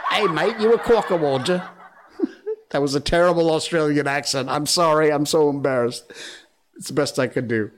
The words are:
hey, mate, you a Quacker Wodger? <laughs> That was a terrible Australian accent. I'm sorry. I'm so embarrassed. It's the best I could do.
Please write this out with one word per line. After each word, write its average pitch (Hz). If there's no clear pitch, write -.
hey, 202
mate, 180
you 220
a 226
Quacker 220
Wodger? 151
<laughs> -
That 143
was 139
a 147
terrible 170
Australian 151
accent. 139
I'm 143
sorry. 156
I'm 147
so 151
embarrassed. 131
It's -
the -
best 139
I 131
could 127
do. 110